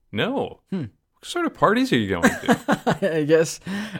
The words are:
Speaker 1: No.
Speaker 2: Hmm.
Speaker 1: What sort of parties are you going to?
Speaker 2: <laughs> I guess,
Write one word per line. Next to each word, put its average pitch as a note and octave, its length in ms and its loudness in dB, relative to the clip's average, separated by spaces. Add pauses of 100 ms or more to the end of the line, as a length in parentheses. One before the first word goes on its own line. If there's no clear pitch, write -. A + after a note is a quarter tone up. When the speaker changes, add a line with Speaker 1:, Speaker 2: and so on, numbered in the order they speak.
(120)
Speaker 1:
No. E3+ 480 -4 (100)
Speaker 2:
Hmm. F#3+ 100 -4
Speaker 1:
What - 440 -14
sort F4 220 -4
of - 80 -6
parties A#3 380 2
are C#3 60 4
you G#2 100 0
going F2 140 -2
to? - 880 0
Speaker 2:
<laughs> E3 60 -2
I D3+ 60 0
guess, D#3+ 360 2 (400)